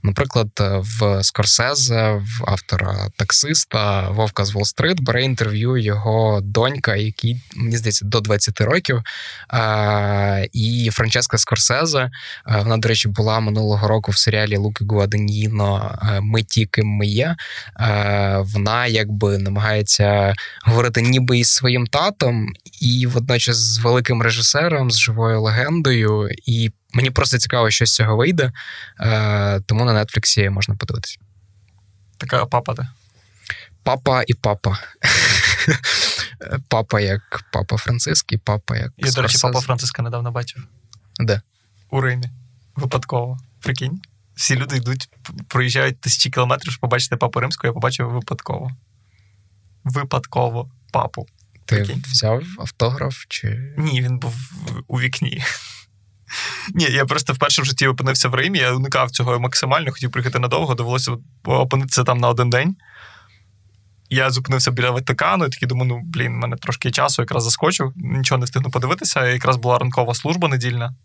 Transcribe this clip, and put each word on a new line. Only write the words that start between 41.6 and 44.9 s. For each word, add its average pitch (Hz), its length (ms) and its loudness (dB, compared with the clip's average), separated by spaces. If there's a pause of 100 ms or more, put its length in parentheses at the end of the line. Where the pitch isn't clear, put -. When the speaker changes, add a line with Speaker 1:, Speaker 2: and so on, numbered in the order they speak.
Speaker 2:
У 135 100 0
Римі. 123 240 -2 (520)
Випадково. 127 600 -4 (240)
Прикинь. 135 380 -4 (340)
Всі - 220 0
люди 135 200 -2
йдуть, 127 320 -4 (140)